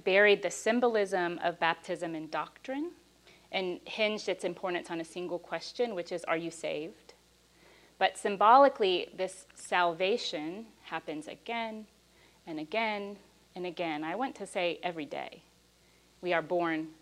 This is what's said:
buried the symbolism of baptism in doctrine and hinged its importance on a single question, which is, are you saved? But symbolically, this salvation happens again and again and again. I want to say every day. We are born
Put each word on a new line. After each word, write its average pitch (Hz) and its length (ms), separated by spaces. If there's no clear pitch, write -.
buried 202 400
the 175 80
symbolism 208 920
of 170 160
baptism 165 540
in 156 160
doctrine 262 640
and 185 340
hinged 214 440
its 180 140
importance 175 480
on 165 100
a 165 40
single 175 340
question, 202 560
which 170 160
is, 175 140
are 165 120
you 165 140
saved? 156 640
But 190 200
symbolically, 208 1000
this 185 380
salvation 180 1120
happens 160 440
again 220 580
and 156 140
again 202 580
and 180 100
again. 165 380
I 165 120
want 262 200
to 202 100
say 175 380
every 165 220
day. - 380
We 175 120
are 165 80
born 160 480